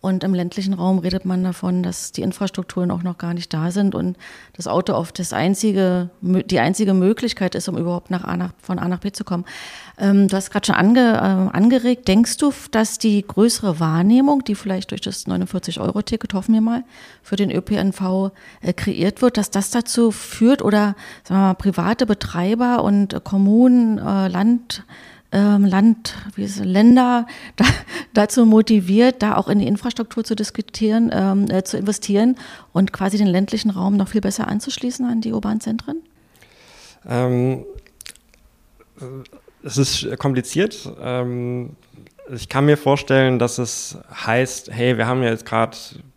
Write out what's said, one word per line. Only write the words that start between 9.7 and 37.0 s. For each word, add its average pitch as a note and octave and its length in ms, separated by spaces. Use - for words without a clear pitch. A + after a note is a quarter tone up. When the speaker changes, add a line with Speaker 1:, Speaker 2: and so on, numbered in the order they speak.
Speaker 1:
Ähm, G3 320
du F#3+ 80
hast - 140
grad - 160
schon - 80
ange-, A#3 420
äh, F#3+ 380
angeregt. A#3+ 520
Denkst A3 300
du, D4 120
f-, - 200
dass A3 280
die G#3 300
größere G3+ 540
Wahrnehmung, A#3 640
die G#3 100
vielleicht F#3+ 360
durch - 100
das - 260
neunundvierzig-Euro-Ticket, F3+ 1040
hoffen G3+ 200
wir A3 80
mal, A#3 220
für - 140
den G3 160
Ö - 80
P G#3 160
N F#3+ 160
V, F#3+ 400
äh, F3 100
kreiert - 500
wird, A#3+ 140
dass G#3 160
das G3 180
dazu A#3 420
führt A#3+ 500
oder, G#3 340
sagen F#3+ 160
wir G3 60
mal, F#3+ 80
private G3 500
Betreiber A3 800
und, G3+ 300
äh, - 80
Kommunen, A3 760
äh, G3 320
Land, A3 560
ähm, G3+ 340
Land, G3+ 500
wie G3+ 80
ist G3+ 160
es, G3+ 60
Länder A#3+ 600
<laughs> - 140
da, A#3+ 100
dazu A3 320
motiviert, A3 720
da G#3 140
auch - 120
in G#3 120
die - 80
Infrastruktur A3+ 560
zu A3 120
diskutieren, A3 800
ähm, G3 380
äh, F#3+ 120
zu - 140
investieren G#3 580
und F#3+ 200
quasi G3 260
den G#3 80
ländlichen G3+ 420
Raum F#3+ 260
noch G3 120
viel G#3+ 140
besser G3+ 260
anzuschließen B3 580
an A#3 160
die A3 100
urbanen G#3+ 300
Zentren? A#3 360